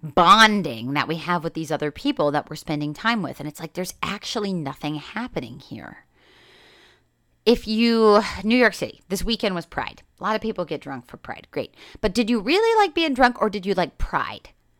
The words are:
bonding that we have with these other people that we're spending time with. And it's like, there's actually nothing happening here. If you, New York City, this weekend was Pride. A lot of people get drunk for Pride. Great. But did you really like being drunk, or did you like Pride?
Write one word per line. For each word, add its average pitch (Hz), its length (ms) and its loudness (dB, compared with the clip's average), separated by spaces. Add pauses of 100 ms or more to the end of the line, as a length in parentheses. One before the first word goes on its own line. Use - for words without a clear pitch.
bonding 170 880 4
that 143 140 0
we 156 80 -2
have 170 260 -2
with 165 120 -4
these 160 180 -6
other 147 200 -2
people 156 400 0
that 147 180 -2
we're 151 80 -12
spending 147 360 -4
time 220 280 -2
with. 135 180 -8
And 147 80 -10
it's 151 140 -14
like, 165 140 -12
there's 180 180 -6 (100)
actually 202 480 -4
nothing 151 440 -6
happening 147 640 -10
here. - 460 -18 (1400)
If 240 200 4
you, 220 560 4 (220)
New 220 140 4
York 233 160 4
City, - 340 -8
this 185 160 -6
weekend 214 320 -2
was 170 100 -6
Pride. - 360 -8 (180)
A - 40 -12
lot 208 120 -2
of 214 60 -4
people 208 240 -4
get 147 160 -8
drunk 135 260 -12
for - 80 -20
Pride. - 360 -16
Great. - 240 -8 (260)
But 196 120 -2
did 226 160 0
you 233 120 2
really 427 420 4
like 330 100 0
being 330 200 0
drunk, 247 280 4
or 220 80 2
did 190 160 -8
you 196 80 0
like 175 240 -2
Pride? - 520 -4 (300)